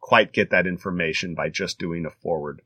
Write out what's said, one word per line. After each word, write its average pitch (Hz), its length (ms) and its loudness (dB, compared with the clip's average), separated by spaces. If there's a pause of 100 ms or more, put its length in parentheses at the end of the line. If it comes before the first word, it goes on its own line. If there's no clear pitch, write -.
quite 113 320 4
get - 180 2
that 92 160 4
information 87 680 -4
by 76 140 -2
just 90 300 -6
doing 85 260 -4
a 78 60 -6
forward 73 560 -6